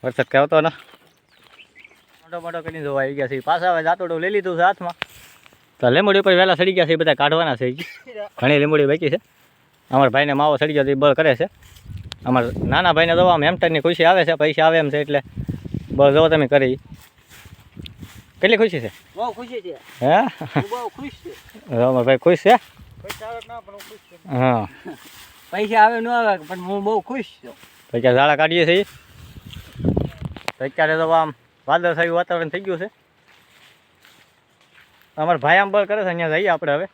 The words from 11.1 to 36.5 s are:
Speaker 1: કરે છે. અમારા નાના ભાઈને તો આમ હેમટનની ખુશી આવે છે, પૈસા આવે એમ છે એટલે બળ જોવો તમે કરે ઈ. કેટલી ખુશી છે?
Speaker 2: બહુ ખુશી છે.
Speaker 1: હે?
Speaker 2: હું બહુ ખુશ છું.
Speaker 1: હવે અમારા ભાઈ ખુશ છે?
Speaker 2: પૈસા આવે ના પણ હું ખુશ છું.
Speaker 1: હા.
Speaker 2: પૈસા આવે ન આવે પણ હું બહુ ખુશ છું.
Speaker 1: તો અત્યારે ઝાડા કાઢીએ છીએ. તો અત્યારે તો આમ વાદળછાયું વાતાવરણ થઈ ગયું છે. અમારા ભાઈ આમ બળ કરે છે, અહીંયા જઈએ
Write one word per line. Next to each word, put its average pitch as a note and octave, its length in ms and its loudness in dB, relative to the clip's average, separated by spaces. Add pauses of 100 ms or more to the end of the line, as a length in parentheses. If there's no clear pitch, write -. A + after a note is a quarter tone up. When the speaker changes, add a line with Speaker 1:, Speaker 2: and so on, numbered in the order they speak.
Speaker 1:
કરે D3+ 220 2
છે. E3+ 100 -2 (760)
અમારા B2+ 480 -2
નાના E3+ 240 2
ભાઈને E3 200 2
તો F3+ 120 4
આમ D#3 200 2
હેમટનની E3 360 0
ખુશી E3 260 2
આવે F#3 140 4
છે, D#3 180 -2
પૈસા D#3 240 2
આવે E3 120 4
એમ D3+ 120 0
છે D3 140 -2
એટલે C#3+ 160 -2 (680)
બળ C#3 240 4
જોવો D#3+ 140 4
તમે D3+ 200 2
કરે C3+ 240 2
ઈ. C3+ 80 -6 (1600)
કેટલી G#3 220 2
ખુશી F#3 220 0
છે? A2 100 -8 (240)
Speaker 2:
બહુ A3 180 -6
ખુશી A#3 300 -14
છે. F3 120 -14 (260)
Speaker 1:
હે? C#3 160 4 (320)
Speaker 2:
હું C#3 220 -4
બહુ B3 200 -10
ખુશ - 320 -16
છું. F#4+ 140 -18 (320)
Speaker 1:
હવે A#2+ 160 0
અમારા B2+ 200 0
ભાઈ C3 200 -2
ખુશ E3+ 180 0
છે? A3+ 140 4 (460)
Speaker 2:
પૈસા G#3+ 260 -16
આવે A#3 200 -14
ના A#3 120 -18
પણ G3 120 -20
હું G3+ 160 -20
ખુશ G#3+ 160 -20
છું. F3 140 -20 (140)
Speaker 1:
હા. B2 360 0 (840)
Speaker 2:
પૈસા G#3+ 320 2
આવે A3+ 160 2
ન A3+ 80 -6
આવે A#3 260 0 (120)
પણ F3+ 200 -12
હું G3+ 180 -6
બહુ A3 180 -2
ખુશ B3 280 -10 (120)
છું. B2 120 -20 (300)
Speaker 1:
તો - 120 -8
અત્યારે B2 220 4
ઝાડા C#3+ 180 4
કાઢીએ D#3+ 300 2
છીએ. F3+ 180 2 (1700)
તો - 120 -10
અત્યારે D#3 340 -2
તો D#3+ 140 0
આમ D#3+ 180 2 (380)
વાદળછાયું E3+ 500 0
વાતાવરણ E3+ 340 -4
થઈ G3 140 -10
ગયું F3+ 160 -6
છે. G3+ 60 -10 (2250)
અમારા D#3 300 -2
ભાઈ F3 160 4
આમ G3 100 -4
બળ G3+ 160 0
કરે G#3+ 140 -2
છે, F#3 80 -2
અહીંયા E3 260 -2
જઈએ F#3+ 160 0